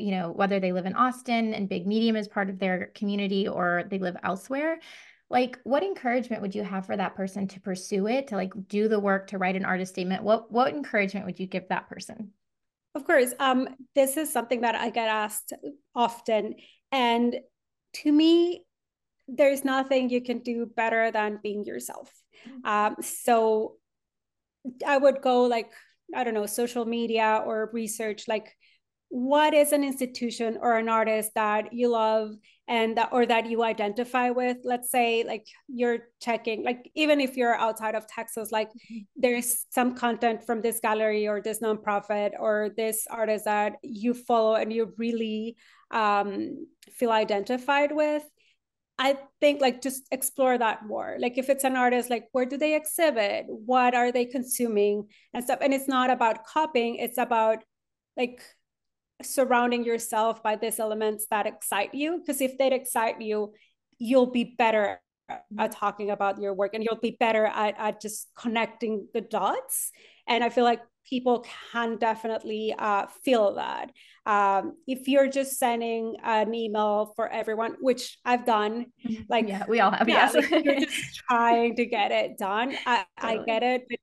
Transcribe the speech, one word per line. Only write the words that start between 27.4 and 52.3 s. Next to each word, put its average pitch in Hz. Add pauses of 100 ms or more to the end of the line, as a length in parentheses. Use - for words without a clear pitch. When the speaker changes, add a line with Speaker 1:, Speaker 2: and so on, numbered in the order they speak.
Speaker 2:
or 220
research, 220
like, 214 (600)
what 285
is 294
an 294
institution 247
or 240
an 226
artist 220
that 214
you 240
love 220 (360)
and 226
that, 226
or 247
that 226
you 226
identify 226
with? 247
Let's 247
say, 233
like, 220 (220)
you're 240 (220)
checking, 220
like, 247
even 294
if 254
you're 240
outside 220
of 214
Texas, -
like, 220
Speaker 1:
Mm-hmm. 226 (120)
Speaker 2:
there's 240
some 247
content 233
from 226
this 226
gallery 214
or 208
this 214
nonprofit 208
or 214
this 220
artist 214
that 208
you 233
follow 226
and 220
you 226
really, 226 (360)
um, 202 (240)
feel 233
identified 247
with. 302 (760)
I 269 (220)
think, 285
like, 254
just 262
explore 262
that 220
more. 220
Like, 247
if 254
it's 277
an 262
artist, 247
like, 233